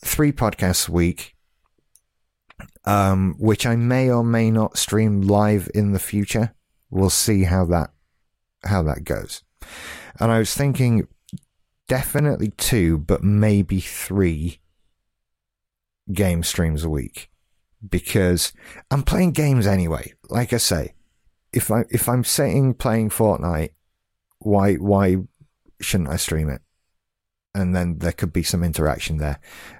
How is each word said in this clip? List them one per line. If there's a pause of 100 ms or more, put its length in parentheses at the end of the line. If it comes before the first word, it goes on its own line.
three
podcasts
a
week, (1500)
um,
which
I
may
or
may
not
stream
live
in
the
future. (340)
We'll
see
how
that, (760)
how
that
goes. (760)
And
I
was
thinking (800)
definitely
two,
but
maybe
three (1500)
game
streams
a
week, (560)
because (360)
I'm
playing
games
anyway. (160)
Like
I
say, (580)
if
I,
if
I'm
sitting
playing
Fortnite, (640)
why,
why (640)
shouldn't
I
stream
it? (920)
And
then
there
could
be
some
interaction
there, (420)